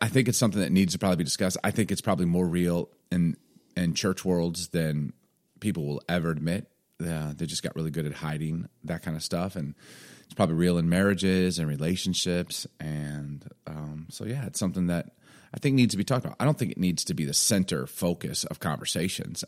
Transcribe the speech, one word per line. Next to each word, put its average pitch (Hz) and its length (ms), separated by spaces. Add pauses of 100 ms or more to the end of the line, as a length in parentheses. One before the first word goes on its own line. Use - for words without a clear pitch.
I 117 60
think 117 200
it's 120 100
something 104 240
that 82 100
needs 92 220
to 90 60
probably 92 180
be 85 60
discussed. - 400
I 101 80
think 101 200
it's 95 100
probably 92 260
more 87 200
real 87 420 (220)
in, 85 240 (400)
in 87 200
church 95 280
worlds 85 460
than 78 420 (480)
people 82 260
will 73 220
ever 85 220
admit. 82 380 (380)
Uh, 78 300
they 82 120
just - 160
got - 120
really 80 160
good 78 140
at 73 80
hiding 78 560 (160)
that 82 180
kind 80 140
of 78 60
stuff, 90 320
and 73 180 (520)
it's - 100
probably 82 200
real 87 220
in 85 100
marriages 92 720
and 80 80
relationships. 87 1000 (140)
And, 73 680 (220)
um, 76 420
so, - 160
yeah, 123 200
it's - 140
something 90 280
that 85 280 (380)
I - 40
think 135 180
needs 123 180
to 101 40
be 101 60
talked 127 220
about. - 140
I 120 60
don't 151 120
think 101 140
it - 60
needs 87 280
to 87 100
be 76 100
the 71 80
center 87 540
focus 82 580
of - 140
conversations, - 880